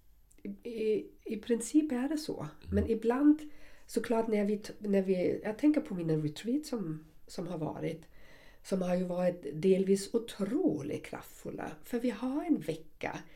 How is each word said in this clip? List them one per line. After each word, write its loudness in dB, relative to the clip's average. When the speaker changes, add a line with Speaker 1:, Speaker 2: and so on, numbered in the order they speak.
Speaker 1:
i, -10
i, 0
i -6
princip 2
är 0
det -2
så. -6
Speaker 2:
Mm. -8
Speaker 1:
Men 2
ibland, 6
såklart 0
när 2
vi 0
t-, -10
när 2
vi, 2
jag -4
tänker 6
på -6
mina 0
retreat -2
som, -6
som -8
har -6
varit, -4
som 0
har 2
ju 0
varit 0
delvis 4
otroligt 0
kraftfulla. -10
För -4
vi 0
har -4
en 0
vecka -8